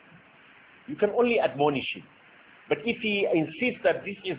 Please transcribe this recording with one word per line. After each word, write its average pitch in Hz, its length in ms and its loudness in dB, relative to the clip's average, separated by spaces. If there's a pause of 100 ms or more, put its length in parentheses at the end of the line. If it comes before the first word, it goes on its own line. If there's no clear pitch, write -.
(880)
You 147 100 -10
can - 140 2
only 240 300 4
admonish 139 540 0
him. 85 100 -14 (640)
But 220 160 0
if 233 160 -2
he 202 320 0
insists 170 520 0
that 165 200 2
this 196 200 -8
is 180 140 -4